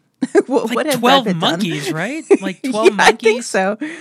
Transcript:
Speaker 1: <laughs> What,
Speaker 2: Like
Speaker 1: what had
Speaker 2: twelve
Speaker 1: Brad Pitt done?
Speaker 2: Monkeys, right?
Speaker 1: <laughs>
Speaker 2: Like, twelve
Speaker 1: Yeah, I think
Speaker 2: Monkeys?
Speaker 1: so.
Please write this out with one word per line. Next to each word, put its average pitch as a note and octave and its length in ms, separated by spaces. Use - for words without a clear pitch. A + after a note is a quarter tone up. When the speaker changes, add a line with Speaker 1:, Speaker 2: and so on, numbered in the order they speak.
Speaker 1:
<laughs> - 240
What, B3 220
Speaker 2:
Like A#3+ 80
Speaker 1:
what B3 100
had C4+ 140
Speaker 2:
twelve B3+ 240
Speaker 1:
Brad G3+ 120
Pitt D#3+ 60
done? A3+ 100
Speaker 2:
Monkeys, D4+ 400
right? C4 320
Speaker 1:
<laughs> - 80
Speaker 2:
Like, F#3+ 200
twelve A3+ 260
Speaker 1:
Yeah, G#3 120
I - 120
think A#3 120
Speaker 2:
Monkeys? A#3 240
Speaker 1:
so. G3+ 300